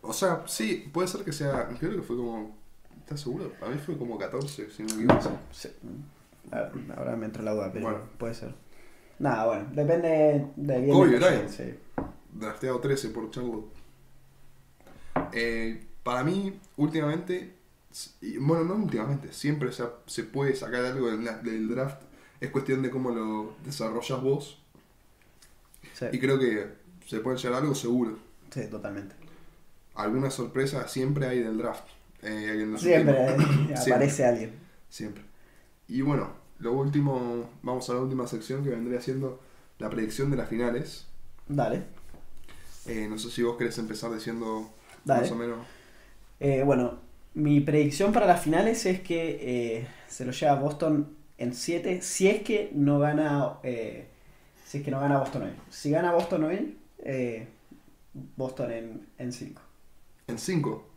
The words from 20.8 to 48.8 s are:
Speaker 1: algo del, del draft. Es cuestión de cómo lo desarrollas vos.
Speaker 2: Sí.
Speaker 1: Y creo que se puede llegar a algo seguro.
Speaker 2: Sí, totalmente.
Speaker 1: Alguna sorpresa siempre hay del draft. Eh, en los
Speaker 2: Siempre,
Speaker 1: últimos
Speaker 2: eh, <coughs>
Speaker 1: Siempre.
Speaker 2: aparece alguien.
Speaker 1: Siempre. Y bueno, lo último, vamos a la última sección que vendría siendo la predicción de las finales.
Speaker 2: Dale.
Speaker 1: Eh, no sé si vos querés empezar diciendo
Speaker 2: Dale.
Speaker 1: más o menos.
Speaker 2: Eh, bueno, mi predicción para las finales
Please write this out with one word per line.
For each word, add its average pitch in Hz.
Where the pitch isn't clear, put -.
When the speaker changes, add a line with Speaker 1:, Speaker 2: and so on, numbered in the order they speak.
Speaker 1:
algo 127
del, 110
del 110
draft. 131
Es -
cuestión 131
de 127
cómo 127
lo 107
desarrollas 117
vos. 135
Speaker 2:
Sí. 123
Speaker 1:
Y 127
creo 135
que 110
se 113
puede 127
llegar 123
a 127
algo 139
seguro. 120
Speaker 2:
Sí, 117
totalmente. 101
Speaker 1:
Alguna 127
sorpresa 131
siempre 135
hay 127
del 110
draft. 113
Eh, 107
en 107
los 107
Speaker 2:
Siempre, 143
Speaker 1:
últimos 151
Speaker 2:
eh, 143
<coughs> 147
Speaker 1:
Siempre. 127
Speaker 2:
aparece 139
alguien. 113
Speaker 1:
Siempre. 104
Y 131
bueno, 139
lo 117
último, 135
vamos 127
a 123
la 123
última 131
sección 131
que 139
vendría 120
siendo 135
la 110
predicción 113
de 135
las 113
finales. 120
Speaker 2:
Dale. 143
Speaker 1:
Eh, 110
no 110
sé 117
si 120
vos 120
querés 117
empezar 110
diciendo 110
Speaker 2:
Dale. 127
Speaker 1:
más -
o 117
menos. 117
Speaker 2:
Eh, 139
bueno, 127
mi 147
predicción 151
para 220
las 175
finales 202